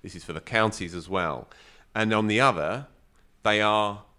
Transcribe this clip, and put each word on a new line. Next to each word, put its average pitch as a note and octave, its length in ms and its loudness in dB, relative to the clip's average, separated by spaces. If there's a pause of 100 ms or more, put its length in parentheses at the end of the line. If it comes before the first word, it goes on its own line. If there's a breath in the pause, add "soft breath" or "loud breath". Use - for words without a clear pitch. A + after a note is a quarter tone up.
this F#2 120 -14
is E2+ 80 -16
for E2 100 -10
the D#2 80 -8
counties G#2+ 520 -2
as F2 160 -12
well." E2+ 380 -2 (480 loud breath)
And A2 180 2
on G#2+ 140 2
the G#2+ 120 2
other, A#2 480 0 (560)
they G#2+ 180 2
are G#2 420 2 (160)